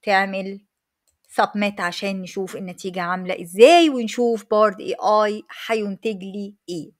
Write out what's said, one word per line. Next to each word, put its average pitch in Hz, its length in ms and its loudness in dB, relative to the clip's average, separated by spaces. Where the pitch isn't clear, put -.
تعمل 196 600 -2
submit 202 380 -2
عشان 190 420 -6
نشوف 185 340 -8
النتيجة 185 460 -10
عاملة 180 400 -4
إزاي، 262 480 8
ونشوف 233 600 -2
بارد 208 300 2
إي 185 200 -8
آي 214 420 0
هينتج 208 560 -4
لي 202 320 -10
إيه. 233 300 -10